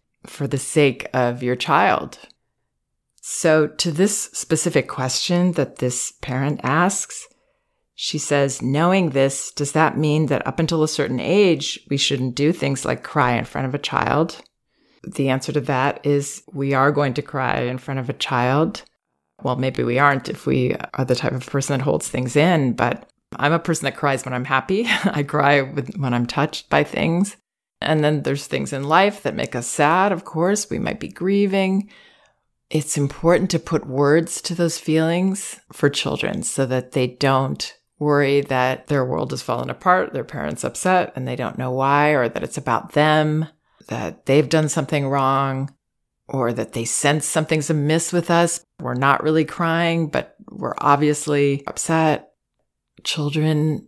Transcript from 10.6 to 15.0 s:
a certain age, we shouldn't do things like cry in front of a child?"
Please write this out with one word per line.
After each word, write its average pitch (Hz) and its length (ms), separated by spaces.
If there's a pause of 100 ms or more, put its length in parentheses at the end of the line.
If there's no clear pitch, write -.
a 156 60
certain 131 320
age, 175 680
we 143 80
shouldn't 127 380
do 147 180
things 139 320
like 123 180
cry 127 300
in 113 140
front - 200
of 127 80
a 143 40
child?" - 640 (640)